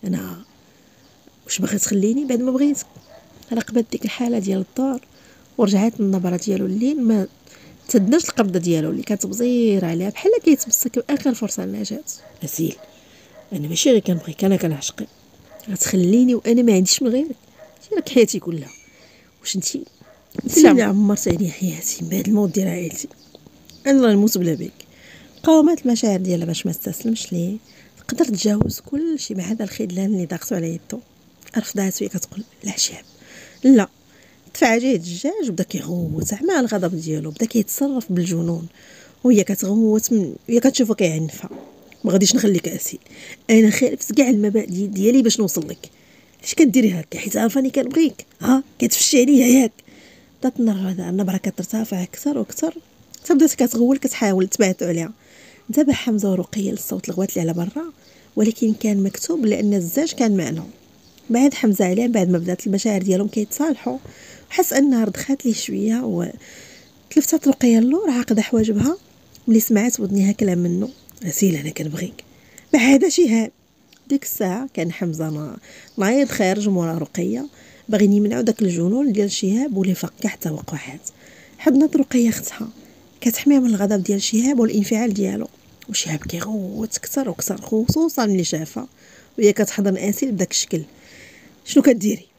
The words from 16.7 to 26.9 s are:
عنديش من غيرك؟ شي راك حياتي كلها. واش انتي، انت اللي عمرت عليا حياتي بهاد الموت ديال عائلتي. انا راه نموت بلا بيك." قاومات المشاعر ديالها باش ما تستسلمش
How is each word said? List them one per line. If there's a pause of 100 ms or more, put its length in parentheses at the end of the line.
عنديش
من
غيرك؟ (520)
شي
راك
حياتي
كلها. (680)
واش
انتي، (600)
انت
اللي
عمرت
عليا
حياتي
بهاد
الموت
ديال
عائلتي. (800)
انا
راه
نموت
بلا
بيك." (680)
قاومات
المشاعر
ديالها
باش
ما
تستسلمش